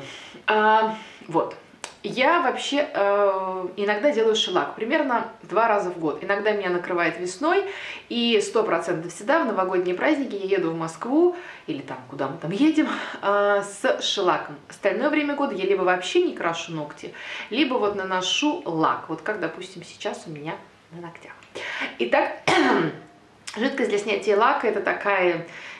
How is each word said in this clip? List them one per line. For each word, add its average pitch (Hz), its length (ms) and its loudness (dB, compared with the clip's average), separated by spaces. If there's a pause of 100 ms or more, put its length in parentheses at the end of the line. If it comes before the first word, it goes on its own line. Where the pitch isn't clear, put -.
(480)
А, 214 480 4 (320)
вот. - 280 0 (480)
Я 269 380 2
вообще, - 500 0
э, 190 760 2 (100)
иногда 208 340 2
делаю 220 240 4
шелак, - 380 0
примерно 254 540 0 (160)
два 214 240 2
раза 196 240 2
в 170 80 -8
год. 156 240 -2
Иногда 202 280 0
меня 196 200 0
накрывает 175 480 0
весной, 320 440 0 (460)
и 233 320 2
сто 214 220 2
процентов 165 500 -2
всегда 285 300 2
в - 20 0
новогодние 185 480 0
праздники 262 400 0
я 190 240 0
еду 165 140 0
в 165 40 -4
Москву, 269 600 2 (320)
или 135 160 -6
там, 127 160 -10 (100)
куда 139 180 -4
мы 151 120 -8
там 151 100 -6
едем, 294 380 4 (340)
э, 302 400 4
с - 400 -2
шелаком. 165 540 0 (120)
Остальное 220 440 0
время 294 240 0
года 269 180 -2
я 185 120 -2
либо 185 180 2
вообще 180 400 2
не 330 100 0
крашу 170 380 -4
ногти, 151 420 -10 (380)
либо 254 240 2
вот 202 200 0
наношу 190 680 0
лак, 156 420 0
вот 156 140 -6
как, 208 180 -4
допустим, 165 440 -8
сейчас - 420 -8
у 170 60 -12
меня 151 240 -8 (360)
на 170 100 -16
ногтях. - 320 -16 (640)
Итак, - 420 0 (540)
<clears throat> - 600 -18
жидкость 233 340 0
для 202 80 0
снятия 202 400 2
лака — 247 300 4
это 196 140 0
такая 180 640 0 (320)